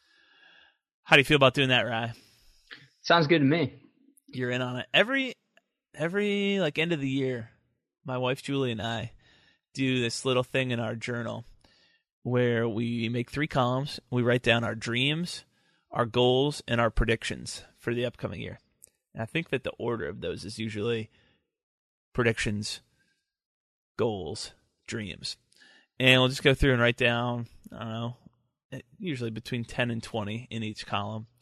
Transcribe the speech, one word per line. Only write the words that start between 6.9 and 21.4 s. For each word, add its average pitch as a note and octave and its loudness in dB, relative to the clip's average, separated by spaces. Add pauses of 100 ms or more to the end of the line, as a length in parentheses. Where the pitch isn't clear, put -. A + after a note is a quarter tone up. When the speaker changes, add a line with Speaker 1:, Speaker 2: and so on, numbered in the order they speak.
Speaker 1:
of D#3+ -2
the C3+ -2
year, C3 -2 (520)
my B2+ -6
wife B2+ -2
Julie C3+ 0
and A2 -4
I A2+ -4 (600)
do C3 0
this A#2 -4
little B2 2
thing C3 -2
in A#2+ -2
our A2+ -4
journal A#2 -8 (800)
where A#2+ 2
we A#2 -2
make A#2+ -4
three D3 -2
columns. C3 0
We B2 0
write B2 4
down A#2 4
our A2 -4
dreams, C3+ -2 (460)
our A#2+ 0
goals, B2 2
and A#2 2
our A#2 2
predictions - -2 (140)
for - -4
the A#2+ -2
upcoming - -8
year. G2 -10 (540)
And A2+ -8
I - -4
think E3 -6
that C3 -4
the - -6
order A2 -2
of G2 -10
those E2+ -6
is E2+ -12
usually A2 -4 (1000)